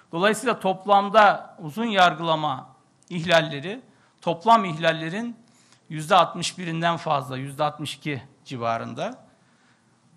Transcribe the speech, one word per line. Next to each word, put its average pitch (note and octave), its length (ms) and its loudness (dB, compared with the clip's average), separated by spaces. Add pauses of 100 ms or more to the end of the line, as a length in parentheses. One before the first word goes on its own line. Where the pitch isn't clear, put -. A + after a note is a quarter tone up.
(120)
Dolayısıyla G#3+ 480 0
toplamda G3 1000 2
uzun F#3 260 -8
yargılama D#3+ 840 0 (400)
ihlalleri, E3 720 0 (400)
toplam G#3 440 2
ihlallerin E3 720 -4 (520)
yüzde D#3 260 0
altmış E3+ 420 2
birinden E3+ 400 -2
fazla, C3 400 -4
yüzde C#3 260 -6
altmış D3 320 -6
iki D3 280 -8 (220)
civarında. A#2+ 840 -6 (880)